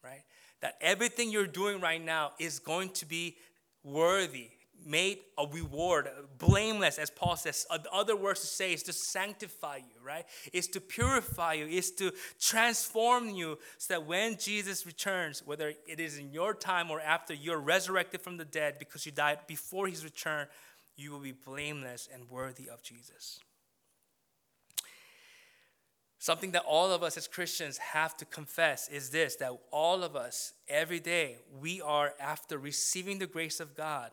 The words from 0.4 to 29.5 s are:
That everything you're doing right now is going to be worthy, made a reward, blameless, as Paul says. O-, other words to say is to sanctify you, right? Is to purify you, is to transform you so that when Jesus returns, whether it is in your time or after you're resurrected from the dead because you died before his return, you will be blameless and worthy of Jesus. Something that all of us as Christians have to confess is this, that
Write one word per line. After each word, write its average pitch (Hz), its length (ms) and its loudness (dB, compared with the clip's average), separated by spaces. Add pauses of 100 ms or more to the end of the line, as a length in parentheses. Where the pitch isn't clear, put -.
That - 200 -2
everything 220 500 4
you're 208 160 4
doing 190 360 -2
right 165 200 2
now 160 360 0
is 160 200 -4
going 185 360 -2
to - 100 -4
be 165 320 -6 (480)
worthy, 151 640 2 (380)
made 180 320 2 (180)
a 147 100 0
reward, 151 640 0 (300)
blameless, 196 600 6
as 151 120 -2
Paul 175 260 0
says. - 340 -4
O-, 165 60 0 (160)
other 208 240 2
words 196 240 0
to 180 60 -4
say 185 260 -2
is 156 120 -2
to 175 80 -6
sanctify 190 840 -4
you, 123 260 -18
right? 151 220 -8 (300)
Is 180 140 2
to 196 120 -4
purify 214 760 2
you, 151 120 -2
is 180 300 0
to 185 160 0 (280)
transform 233 880 4
you 165 300 -4 (180)
so - 180 -2
that 160 120 -2
when 196 320 0
Jesus 196 480 -4
returns, 170 580 -2
whether 151 300 -4 (120)
it 160 140 -8
is 151 160 -4
in 143 160 -12
your 185 220 0
time 180 360 0
or 151 100 -2
after 160 340 2
you're 156 260 -2
resurrected 180 600 2
from 180 160 -10
the 165 60 -10
dead 147 340 -2
because - 260 -12
you 151 80 -10
died 147 340 2
before 185 420 -4
his 160 160 -6
return, 151 420 -4 (500)
you 147 140 -14
will 143 100 -10
be 139 120 -10
blameless 135 800 -10
and 123 180 -18
worthy 127 380 -8
of 113 140 -18
Jesus. - 580 -16 (2750)
Something 175 340 0
that 170 140 2
all 165 240 6
of 175 140 2
us 156 120 0
as 156 120 -8
Christians 160 500 -4
have 156 380 0
to - 80 -12
confess 151 640 0
is 139 220 -8
this, 147 260 2
that 131 160 -4 (180)